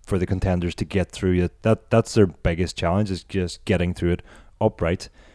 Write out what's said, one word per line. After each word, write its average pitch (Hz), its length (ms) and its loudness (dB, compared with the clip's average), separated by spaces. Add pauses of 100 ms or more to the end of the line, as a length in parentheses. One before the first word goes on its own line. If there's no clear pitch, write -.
for 98 160 0
the 90 60 0
contenders 90 500 0
to - 80 -4
get 92 260 0
through 90 360 2
it. - 160 -6
That, - 280 2
that's 113 240 2
their 104 140 -4
biggest 85 480 -4
challenge, 95 340 0
is 90 140 -6
just - 400 -6
getting 87 300 2
through 85 180 0
it 87 100 -2 (380)
upright. 90 480 0 (280)